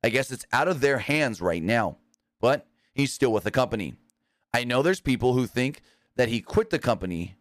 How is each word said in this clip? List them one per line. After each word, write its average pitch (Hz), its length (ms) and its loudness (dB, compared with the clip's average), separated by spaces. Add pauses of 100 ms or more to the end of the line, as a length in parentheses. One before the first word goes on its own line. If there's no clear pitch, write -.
I 120 80 2
guess 131 200 0
it's 127 220 -12
out 143 160 2
of 170 120 -2
their 139 180 4
hands 135 420 -2
right 87 220 0
now, 101 340 0 (440)
but 127 260 0 (260)
he's 135 200 -2
still 123 200 2
with 104 120 0
the 107 60 -2
company. 104 440 -2 (580)
I 120 120 0
know 123 180 2
there's 180 180 2
people 127 320 2
who 127 140 2
think 127 340 -4 (360)
that - 120 2
he 117 120 -2
quit 220 300 -2
the 160 80 -2
company, 90 640 -4